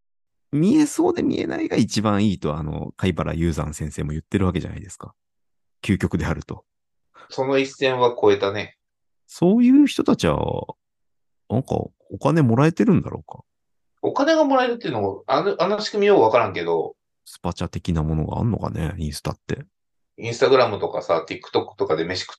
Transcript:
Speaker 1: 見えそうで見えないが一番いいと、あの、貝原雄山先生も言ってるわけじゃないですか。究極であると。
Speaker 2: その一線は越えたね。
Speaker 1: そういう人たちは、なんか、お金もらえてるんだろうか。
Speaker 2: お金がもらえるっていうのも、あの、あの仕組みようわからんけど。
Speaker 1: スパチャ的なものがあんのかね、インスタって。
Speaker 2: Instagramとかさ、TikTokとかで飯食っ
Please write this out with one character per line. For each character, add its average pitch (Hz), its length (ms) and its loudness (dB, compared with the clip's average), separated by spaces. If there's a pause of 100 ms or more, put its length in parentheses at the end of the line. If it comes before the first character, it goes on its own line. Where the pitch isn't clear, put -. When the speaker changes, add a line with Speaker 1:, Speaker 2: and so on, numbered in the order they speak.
(520)
Speaker 1:
見 185 260 2
え 302 80 4
そ 320 240 0
う 349 40 0
で 339 100 -2
見 - 160 0
え - 80 -4
な - 120 -6
い 320 80 -4
が - 80 -4
一 110 260 0
番 104 240 2
い 101 80 2
い 82 60 -6
と、 76 160 -4
あ 78 80 -6
の、 78 340 -8
貝 92 160 0
原 78 200 -4
雄 82 180 0
山 76 220 -6
先 78 180 -8
生 82 120 -8
も 76 80 -6
言 78 80 -6
っ - 20 -8
て - 160 -2
る 95 80 2
わ 90 80 2
け 90 60 -4
じ 76 80 -6
ゃ - 20 -12
な - 80 -12
い - 40 -12
で - 80 -18
す - 80 -20
か。 - 160 -18 (680)
究 98 160 2
極 92 200 -2
で 80 80 -2
あ 85 80 -2
る 76 120 -8
と。 - 200 -14 (640)
Speaker 2:
そ 131 160 -4
の 139 120 0
一 135 160 0
線 127 260 -2
は 123 160 2
越 104 180 4
え 98 40 2
た 98 140 0
ね。 101 260 -8 (500)
Speaker 1:
そ 185 300 2
う 247 60 6
い 240 80 8
う 277 160 8
人 - 160 -2
た 233 120 4
ち 175 120 0
は、 151 100 4 (1120)
な 110 80 0
ん 135 60 0
か、 - 120 -4 (360)
お 98 80 -12
金 156 220 2
も 113 140 4
ら 143 120 4
え 170 40 4
て 208 140 0
る 208 80 6
ん 113 80 4
だ - 80 -8
ろ - 180 -10
う - 40 -20
か。 - 120 -20 (580)
Speaker 2:
お - 120 -2
金 311 220 2
が 311 80 4
も 269 120 2
ら 254 100 4
え - 20 2
る 240 60 -2
っ 240 40 -6
て 196 100 -8
い 160 40 -4
う - 20 -4
の 110 80 -2
も、 98 240 -4
あ 147 160 2
の、 190 180 -2
あ 175 80 2
の 208 140 -2
仕 208 100 -8
組 208 100 -2
み 202 60 4
よ 202 120 6
う - 20 6
わ 107 100 4
か 123 60 6
ら 113 100 2
ん 92 60 -8
け 87 100 -6
ど。 82 320 -2 (300)
Speaker 1:
ス - 140 -20
パ 87 140 -4
チ - 100 -8
ャ 85 40 -4
的 - 240 -6
な 80 120 0
も 78 120 -2
の 76 120 -2
が 76 120 -6
あ 82 40 -2
ん 117 80 0
の - 80 -2
か - 100 -4
ね、 80 280 -6
イ 80 100 -6
ン 73 60 -8
ス - 80 -12
タ - 100 -4
っ - 80 -12
て。 - 260 -8 (520)
Speaker 2:
Instagram 117 640 2
と 98 100 -4
か - 120 -6
さ、 82 260 -2
TikTok - 480 -6
と 98 120 -4
か 92 80 -2
で 82 100 -2
飯 92 200 -6
食 - 80 -16
っ - 60 -18